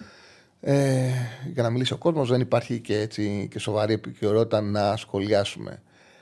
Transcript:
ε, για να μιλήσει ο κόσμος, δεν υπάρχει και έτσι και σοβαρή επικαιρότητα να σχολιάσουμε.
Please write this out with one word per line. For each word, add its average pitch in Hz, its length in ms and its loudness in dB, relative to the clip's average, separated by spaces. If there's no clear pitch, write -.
ε, 135 500 2
για 123 100 0
να 113 60 2
μιλήσει 123 240 0
ο - 40 -4
κόσμος, 156 320 0
δεν 127 120 4
υπάρχει 120 380 0
και 107 200 0
έτσι 104 520 -2
και 107 80 -10
σοβαρή 107 340 0
επικαιρότητα 110 680 2
να 101 340 0
σχολιάσουμε. 101 880 -2